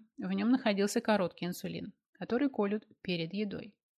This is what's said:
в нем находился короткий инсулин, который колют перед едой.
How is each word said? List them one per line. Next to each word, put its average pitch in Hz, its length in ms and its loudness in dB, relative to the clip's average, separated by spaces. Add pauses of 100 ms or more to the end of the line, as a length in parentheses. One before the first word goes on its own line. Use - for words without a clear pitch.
(180)
в 190 140 -4
нем 202 180 2
находился 208 520 4
короткий 190 440 2
инсулин, 175 480 -8 (180)
который 254 380 0
колют 208 380 -2 (140)
перед 170 320 -2
едой. 202 400 -6 (260)